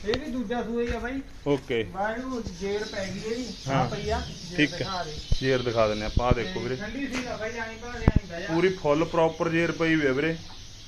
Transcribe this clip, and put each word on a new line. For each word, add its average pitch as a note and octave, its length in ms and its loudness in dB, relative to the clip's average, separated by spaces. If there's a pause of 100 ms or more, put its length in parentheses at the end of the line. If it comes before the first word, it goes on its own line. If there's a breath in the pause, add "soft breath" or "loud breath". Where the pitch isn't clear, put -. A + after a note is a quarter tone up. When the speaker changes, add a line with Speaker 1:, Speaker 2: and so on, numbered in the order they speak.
Speaker 1:
ਇਹ A3 160 6
ਵੀ D4+ 100 -6
ਦੂਜਾ A#3+ 320 -2
ਸੂਆ A#3 200 0
ਹੀ A#3+ 100 0
ਆ A#3 60 0
ਬਾਈ। B3+ 220 -4 (260)
Speaker 2:
ਓਕੇ। C3+ 360 2 (100)
Speaker 1:
ਬਾਈ G#3+ 280 0
ਨੂੰ C4 220 -4 (180)
ਜੇਰ G3+ 240 0
ਪੈ G#3 220 -4
ਗਈ F#3+ 140 -6
ਇਹਦੀ, A#3 260 -4 (220)
Speaker 2:
ਹਾਂ। C3+ 80 2
Speaker 1:
ਆਹ B2+ 140 4
ਪਈ G#3+ 200 -4
ਆ, A#3 100 0 (300)
ਜੇਰ - 60 -6
Speaker 2:
ਠੀਕ D4 180 2
ਆ। C4 40 -8
Speaker 1:
ਦਿਖਾ F#3 260 -4
ਦੇ। D#3 80 -8 (280)
Speaker 2:
ਜੇਰ C3 220 2
ਦਿਖਾ A#2 260 4
ਦਿੰਨੇ G#2+ 160 0
ਆਪਾਂ, A2+ 220 2
ਆਹ B2+ 60 6
ਦੇਖੋ A2+ 280 0
ਵੀਰੇ। A#2+ 160 -4
Speaker 1:
ਠੰਡੀ C4+ 300 -6
ਸੀ B3+ 180 -4
ਨਾ A3+ 120 -6
ਬਾਈ, G#3+ 140 -6
ਐਂ A3+ 320 -6
ਭਾਵੇਂ A#3 260 2
ਐਂ - 200 4
ਬਹਿ E3+ 140 -8
ਜਾ। F#3+ 60 -6
Speaker 2:
ਪੂਰੀ E3+ 240 2
ਫੁੱਲ D#3 320 2
ਪ੍ਰੋਪਰ D#3+ 440 2
ਜੇਰ E3 240 2
ਪਈ D#3+ 220 2
ਹੋਈ D3+ 120 2
ਆ C3 60 4
ਵੀਰੇ, D#3 240 2 (520)